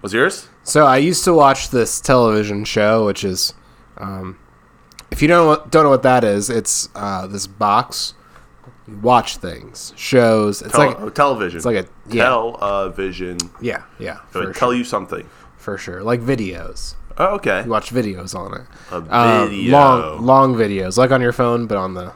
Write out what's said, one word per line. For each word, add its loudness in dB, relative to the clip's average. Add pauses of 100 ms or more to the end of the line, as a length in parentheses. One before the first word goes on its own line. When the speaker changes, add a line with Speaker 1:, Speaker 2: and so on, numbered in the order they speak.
Speaker 1:
Was -8
yours? -2 (160)
Speaker 2:
So 4
I 6
used 0
to 4
watch 4
this -2
television 2
show, 2
which -4
is, -4 (440)
um, -12 (760)
if -4
you 4
don't, 4
don't 6
know 4
what 4
that 4
is, 0
it's, -4
uh, -8
this -10
box. -2 (760)
You -18
watch 2
things, -16
shows. 2
It's -12
Speaker 1:
Tele-, 4
Speaker 2:
like -4
Speaker 1:
oh, -10
television. -2
Speaker 2:
it's -8
like 0
a, -6 (220)
yeah. 0
Speaker 1:
Television. -2 (240)
Speaker 2:
Yeah, -6 (160)
yeah, -12 (140)
Speaker 1:
It -6
would -6
Speaker 2:
for -12
Speaker 1:
tell 0
Speaker 2:
sure. 0
Speaker 1:
you -4
something. -8 (300)
Speaker 2:
For -10
sure. -12
Like -2
videos. -6 (220)
Speaker 1:
Oh, 0
okay. -2
Speaker 2:
You -8
watch -2
videos -4
on -10
it. -16 (300)
Speaker 1:
A -10 (180)
Speaker 2:
Uh, 4
Speaker 1:
video. -2
Speaker 2:
long, 4
long 6
videos, -2
like 4
on 2
your 0
phone, -2
but -4
on -6
the -12